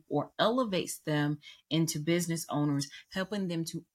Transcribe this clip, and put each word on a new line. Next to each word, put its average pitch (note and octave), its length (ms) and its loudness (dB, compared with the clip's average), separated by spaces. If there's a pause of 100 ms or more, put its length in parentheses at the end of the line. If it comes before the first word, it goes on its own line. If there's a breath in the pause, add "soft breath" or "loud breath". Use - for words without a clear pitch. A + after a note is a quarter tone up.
or C#3+ 280 -2
elevates G#3+ 640 0
them D3 400 0 (320 loud breath)
into D#3+ 280 2
business E3 500 0
owners, D3 380 2 (260 loud breath)
helping F#3+ 340 -2
them E3 180 -2
to D#3+ 180 -8 (120)